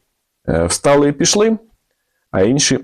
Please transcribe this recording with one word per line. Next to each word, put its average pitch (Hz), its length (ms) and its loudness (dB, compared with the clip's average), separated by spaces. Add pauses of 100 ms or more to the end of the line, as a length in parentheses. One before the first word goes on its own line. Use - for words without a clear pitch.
(480)
е, 85 180 0
встали 143 440 0
і - 20 0
пішли, 208 460 0 (720)
а 95 100 -2
інші 127 420 0